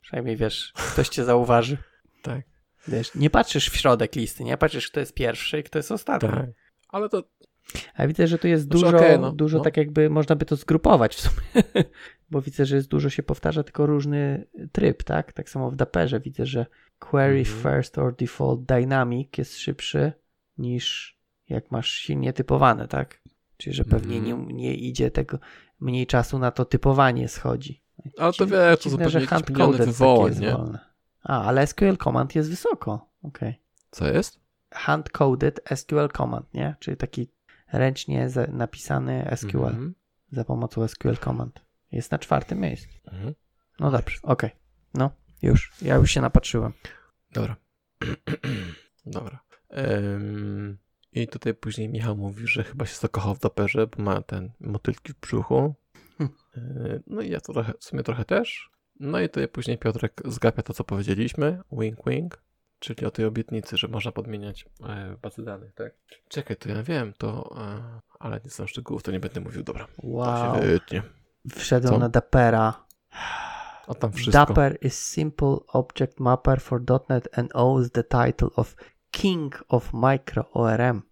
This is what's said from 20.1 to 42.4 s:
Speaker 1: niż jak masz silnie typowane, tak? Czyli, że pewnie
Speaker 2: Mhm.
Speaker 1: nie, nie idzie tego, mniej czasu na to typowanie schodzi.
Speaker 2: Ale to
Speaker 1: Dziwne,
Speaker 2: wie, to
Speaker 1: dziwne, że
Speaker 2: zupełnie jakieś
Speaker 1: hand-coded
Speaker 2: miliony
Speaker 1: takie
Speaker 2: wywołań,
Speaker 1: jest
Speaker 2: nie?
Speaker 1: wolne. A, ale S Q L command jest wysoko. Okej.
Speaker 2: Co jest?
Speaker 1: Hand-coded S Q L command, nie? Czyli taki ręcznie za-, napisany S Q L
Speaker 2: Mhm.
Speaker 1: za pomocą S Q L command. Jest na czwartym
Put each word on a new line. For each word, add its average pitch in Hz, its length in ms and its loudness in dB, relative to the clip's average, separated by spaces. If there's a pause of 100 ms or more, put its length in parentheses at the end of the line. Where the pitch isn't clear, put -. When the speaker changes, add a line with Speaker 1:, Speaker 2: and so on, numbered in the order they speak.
Speaker 1:
niż - 580 -6 (320)
jak - 220 -6
masz 117 200 -4
silnie 135 420 -4
typowane, 131 560 2
tak? - 320 -6 (360)
Czyli, 135 200 -8
że - 80 0
pewnie 113 320 0
Speaker 2:
Mhm. 120 320 -4
Speaker 1:
nie, 127 60 -10
nie 127 200 -4
idzie 127 360 -4
tego, 135 280 -4 (420)
mniej 127 260 -2
czasu 127 320 0
na 123 120 0
to 127 140 -2
typowanie 127 640 4
schodzi. 131 540 -6 (360)
Speaker 2:
Ale 170 140 2
to 190 120 2
Speaker 1:
Dziwne, 190 260 6
Speaker 2:
wie, 170 60 8
to - 60 -2
Speaker 1:
dziwne, 143 280 0
że - 0 -
Speaker 2:
zupełnie 160 40 -4
jakieś 135 160 2
Speaker 1:
hand-coded 156 200 0
Speaker 2:
miliony 135 280 6
Speaker 1:
takie 120 120 4
Speaker 2:
wywołań, 120 380 6
Speaker 1:
jest 98 120 0
Speaker 2:
nie? 107 120 0
Speaker 1:
wolne. - 420 -6 (320)
A, 120 180 0
ale 127 180 4
S 147 120 0
Q 196 140 4
L 190 80 4
command 131 380 0
jest 156 160 0
wysoko. 170 600 -4 (120)
Okej. 120 380 -8 (300)
Speaker 2:
Co - 180 -4
jest? - 320 0 (300)
Speaker 1:
Hand-coded 143 960 0
S - 200 -6
Q 147 140 -2
L 147 100 2
command, 120 460 -6
nie? 143 260 -4
Czyli 147 160 -8
taki 127 320 -6 (440)
ręcznie 131 580 0
za-, 123 160 0
napisany 131 840 -4
S - 160 -6
Q 131 160 0
L 127 60 0
Speaker 2:
Mhm. 127 260 -6 (380)
Speaker 1:
za 120 120 -4
pomocą 120 380 -4
S 113 140 -2
Q - 140 -2
L 113 60 0
command. 123 440 -6 (320)
Jest - 200 -6
na - 60 -2
czwartym - 420 -2